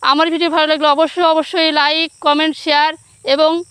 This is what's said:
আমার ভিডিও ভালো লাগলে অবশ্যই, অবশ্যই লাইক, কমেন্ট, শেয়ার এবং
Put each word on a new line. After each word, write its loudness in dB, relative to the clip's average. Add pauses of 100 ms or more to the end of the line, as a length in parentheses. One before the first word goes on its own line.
আমার 2
ভিডিও -2
ভালো 0
লাগলে 0
অবশ্যই, 0
অবশ্যই 0
লাইক, 0 (100)
কমেন্ট, 0
শেয়ার 0 (300)
এবং 0